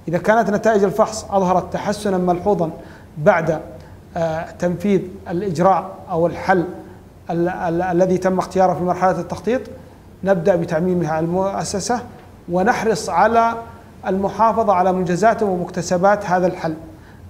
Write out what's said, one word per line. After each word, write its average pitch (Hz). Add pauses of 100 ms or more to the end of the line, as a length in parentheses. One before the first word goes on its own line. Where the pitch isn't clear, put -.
إذا 165
كانت 214
نتائج 208
الفحص -
أظهرت 180
تحسنًا 196
ملحوظًا 180 (480)
بعد، 160 (560)
آه، 165 (140)
تنفيذ 180 (280)
الإجراء 180 (200)
أو 170
الحل 170 (640)
ال-، 170
ال-، 180
الذي 185
تم 185
اختياره 185
في 160
مرحلة 175
التخطيط، 208 (640)
نبدأ 185
بتعميمها 170
على 160
المؤسسة، 190 (520)
ونحرص 185
على 226 (540)
المحافظة 202
على 180
منجزات 185
ومكتسبات 185
هذا 180
الحل، 165 (540)